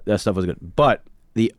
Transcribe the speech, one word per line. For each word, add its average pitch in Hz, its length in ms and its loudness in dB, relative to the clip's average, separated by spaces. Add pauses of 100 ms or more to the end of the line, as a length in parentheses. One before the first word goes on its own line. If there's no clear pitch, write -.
that 104 160 0
stuff 98 160 -2
was 92 80 -2
good. 87 320 -8
But 139 260 2 (300)
the 113 260 0